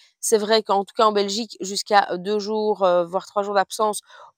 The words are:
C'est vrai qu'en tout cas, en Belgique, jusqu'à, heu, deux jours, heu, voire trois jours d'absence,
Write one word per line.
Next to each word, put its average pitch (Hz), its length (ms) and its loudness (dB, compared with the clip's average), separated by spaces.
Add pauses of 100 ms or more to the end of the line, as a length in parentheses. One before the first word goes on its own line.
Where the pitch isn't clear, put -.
(220)
C'est - 160 2
vrai 214 260 2
qu'en 196 220 0
tout - 100 -20
cas, 226 100 4
en 214 60 4
Belgique, 202 480 -4
jusqu'à, 196 540 0
heu, 180 40 -4
deux 202 220 -4
jours, 214 460 -2
heu, 175 180 4
voire 180 220 -6
trois 202 180 -4
jours 202 120 -4
d'absence, 208 440 -2 (380)